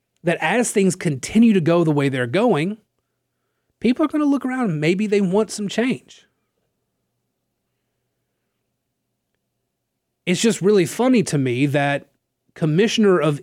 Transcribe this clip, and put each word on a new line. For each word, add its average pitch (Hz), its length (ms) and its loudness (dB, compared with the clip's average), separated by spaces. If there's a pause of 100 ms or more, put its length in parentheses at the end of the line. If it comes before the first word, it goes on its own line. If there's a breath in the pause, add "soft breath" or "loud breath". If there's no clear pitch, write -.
(220)
that 165 180 -2
as 196 300 -2
things 196 240 0
continue 208 600 0
to 185 80 2
go 170 200 2
the 160 80 2
way 139 200 0
they're 127 160 -4
going, 185 500 0 (1000)
people 254 260 0
are 285 40 0
gonna 294 160 -2
look 277 200 0
around 254 260 -4
and 151 100 -4
maybe 185 260 0
they 202 140 0
want 202 300 0
some 208 160 -8
change. - 600 -6 (4000)
It's 175 160 -2
just 220 180 0
really 190 260 2
funny 247 380 2
to - 140 -2
me 131 280 0
that 143 400 -2 (460)
commissioner 185 680 2
of 147 240 -2